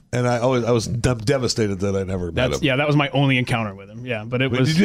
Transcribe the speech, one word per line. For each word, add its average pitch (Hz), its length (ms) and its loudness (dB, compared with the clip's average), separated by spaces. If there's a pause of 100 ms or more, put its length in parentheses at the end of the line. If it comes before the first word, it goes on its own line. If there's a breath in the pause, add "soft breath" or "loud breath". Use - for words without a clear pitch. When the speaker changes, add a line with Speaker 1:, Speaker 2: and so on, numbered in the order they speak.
(120)
Speaker 1:
And 123 160 0
I 120 120 2
always, 123 240 2
I 113 80 2
was 120 160 2
de-, 123 260 0
devastated 110 680 0
that 98 140 0
I 98 60 0
never 92 300 -4
met 123 180 0
Speaker 2:
That's, 139 120 -2
Speaker 1:
him. - 40 0
Speaker 2:
yeah, 131 120 2
that 147 100 0
was 147 80 2
my 143 140 2
only 135 280 2
encounter 117 380 -2
with 98 160 -18
him. 113 160 -16
Yeah, 110 160 -6
but 120 180 -2
it 131 80 0
Speaker 1:
But 123 120 0
Speaker 2:
was, 156 120 2
Speaker 1:
you 160 120 2